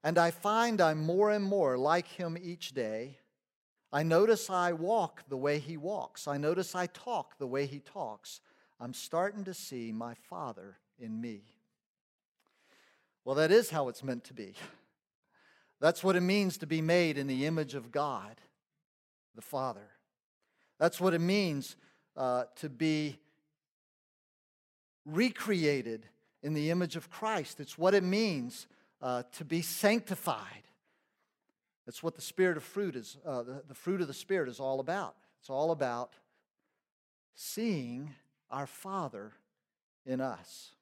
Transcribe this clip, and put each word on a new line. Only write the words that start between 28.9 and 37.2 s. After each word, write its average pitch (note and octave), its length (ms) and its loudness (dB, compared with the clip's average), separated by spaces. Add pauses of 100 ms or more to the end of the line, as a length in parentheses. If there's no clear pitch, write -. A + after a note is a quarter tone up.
uh, B2+ 300 -2
to - 120 -12
be E3 160 -2
sanctified. - 1040 0 (1160)
That's - 180 -12
what D#3+ 120 -2
the - 80 -16
spirit F3+ 340 2
of D#3 80 -8
fruit F#3+ 320 -4
is, A#2+ 300 -12
uh, B2+ 160 -4
the, C3 260 -10
the C3+ 60 -16
fruit F3+ 260 -2
of E3+ 60 0
the C3+ 80 -8
Spirit F3 340 -2
is A#2+ 100 -10
all C3+ 220 0
about. D#3 340 -4 (260)
It's - 100 -16
all D3 220 2
about B2 420 -2 (1200)